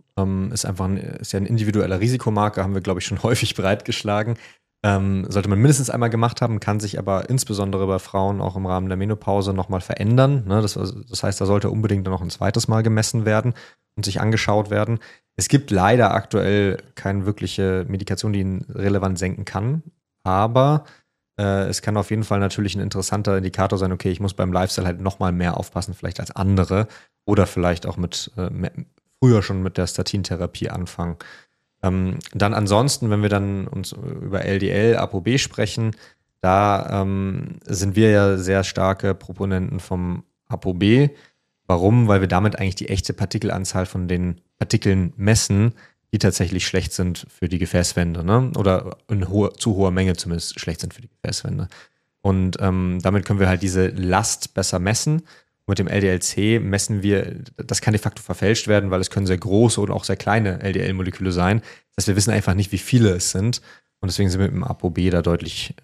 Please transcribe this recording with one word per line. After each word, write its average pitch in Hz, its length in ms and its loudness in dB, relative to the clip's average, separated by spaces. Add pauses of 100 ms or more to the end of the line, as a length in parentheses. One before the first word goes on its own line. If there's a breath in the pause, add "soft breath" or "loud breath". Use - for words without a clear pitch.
(160)
Ähm, 95 380 -2
ist 110 120 -6
einfach 95 200 -4
ein, 98 120 0
ist - 360 -10
ja 98 60 0
ein 98 60 -2
individueller 101 540 0
Risikomarker, 104 640 0
haben 95 120 -2
wir, 95 60 -2
glaub 92 160 -2
ich, 90 80 -6
schon - 180 -4
<laughs> - 0 -
häufig 113 320 0
breitgeschlagen. 107 800 -2 (480 loud breath)
Ähm, 98 460 2
sollte 101 200 0
man 98 100 4
mindestens 131 300 4
einmal 117 220 -2
gemacht 117 280 0
haben, 113 200 -2
kann 104 200 -2
sich 101 200 -6
aber 95 300 -2
insbesondere 98 580 -2
bei 95 100 0
Frauen 98 440 -2
auch 95 140 -4
im 95 120 -4
Rahmen 92 220 -2
der 92 80 -4
Menopause 101 540 -2
nochmal 95 300 -2
verändern, 127 640 2
ne? 98 160 2
Das, 104 160 -2
also, 95 240 -6
das - 220 -10
heißt, 101 180 -2
da 98 60 0
sollte 104 240 2
unbedingt 104 340 0
noch 95 160 -4
ein 90 80 -6
zweites 104 380 -2
Mal 110 160 2
gemessen 110 420 0
werden 110 300 2 (400 loud breath)
und 107 100 -4
sich 95 160 -4
angeschaut 107 480 2
werden. 107 300 0 (360 loud breath)
Es - 120 -4
gibt 135 240 4
leider 101 420 6
aktuell 98 640 2 (160)
keine 98 320 -4
wirkliche 95 640 -2
Medikation, 98 460 -4
die 101 80 0
ihn 95 280 -2
relevant 95 480 0
senken 92 280 -4
kann, 123 360 -4 (420)
aber, 120 600 4 (560 soft breath)
äh, 98 280 0
es 95 140 -6
kann 107 160 -2
auf 98 140 -2
jeden 110 120 0
Fall 101 160 0
natürlich 98 360 -2
ein 98 60 -4
interessanter 101 540 -2
Indikator 95 440 0
sein, 92 120 0
okay, 92 200 -2
ich 87 80 -4
muss 98 160 -4
beim 92 180 -2
Lifestyle 92 320 0
halt 90 160 -4
nochmal 95 300 -2
mehr 87 260 -2
aufpassen, 90 380 -8
vielleicht - 240 -8
als - 160 -10
andere 95 520 2 (380 loud breath)
oder 101 220 4
vielleicht 87 400 -2
auch - 100 -8
mit, - 400 -6
äh, 90 140 -4
mehr, 92 200 -6 (480)
früher 120 220 6
schon 95 220 -4
mit 92 160 -6
der 90 80 0
Statintherapie 87 800 -4
anfangen. 87 480 -6 (680 loud breath)
Ähm, 92 340 0 (160)
dann 107 220 0
ansonsten, 107 560 2
wenn 104 100 2
wir 104 80 2
dann 98 380 -2
uns - 240 -8
über 90 520 -8
L 98 140 0
D 92 120 -2
L, 107 280 4
apoB 95 400 0
sprechen, 113 540 -2 (500 soft breath)
da, 98 640 2
ähm, 98 640 -4
sind 98 300 -2
wir 110 140 8
ja 101 280 6
sehr 95 260 2
starke 95 500 0
Proponenten 95 640 -4
vom 90 440 -4 (240)
apoB. 107 640 4 (560 soft breath)
Warum? 104 400 4
Weil 98 140 6
wir 95 60 2
damit 92 300 2
eigentlich 95 180 -2
die - 140 -8
echte 95 240 -2
Partikelanzahl 95 720 -4
von 90 220 -4
den 90 340 -2 (160)
Partikeln 95 600 0
messen, 104 560 2 (380 soft breath)
die 110 60 2
tatsächlich 90 480 0
schlecht - 280 -2
sind 90 360 -4
für - 180 -4
die 85 120 -2
Gefäßwände, 87 640 0
ne? 117 340 2
Oder 95 400 0 (100)
in 95 220 -2
hoher, 101 240 2
zu 110 220 0
hoher 95 160 2
Menge 92 240 2
zumindest 85 440 -6
schlecht - 220 -8
sind - 140 -10
für - 80 -20
die - 60 -20 (120)
Gefäßwände. 98 460 -6 (540 soft breath)
Und, 95 380 2
ähm, 92 440 0
damit 98 220 2
können 101 140 0
wir 95 100 4
halt 92 120 2
diese 92 280 0
Last 92 640 0
besser 92 240 -2
messen. 123 420 0 (480 soft breath)
Mit 101 100 0
dem 95 100 -2
L 104 100 0
D 98 80 4
L 92 140 0
C 107 380 0
messen 101 440 -2
wir, 95 380 0 (160)
das - 240 -6
kann 110 100 0
de 104 100 2
facto - 220 -8
verfälscht - 460 -2
werden, 101 200 2
weil 92 120 0
es 92 80 -4
können 98 180 -2
sehr 92 100 2
große 104 440 2
und 101 100 -2
auch - 140 -4
sehr 95 100 -4
kleine 101 460 0
L-D-L-Moleküle 92 720 -4
sein. 92 260 2 (340 loud breath)
Das 101 100 -4
heißt, - 40 -8
wir 101 80 2
wissen 104 160 2
einfach 101 220 2
nicht, 98 180 0
wie - 60 -2
viele 117 320 4
es 87 220 -2
sind. 107 300 -2 (380 soft breath)
Und 98 100 -4
deswegen 98 200 0
sind 92 100 0
wir 95 80 2
mit - 80 -4
dem 92 80 -2
apoB 87 480 -2
da 87 100 4
deutlich, 82 640 -2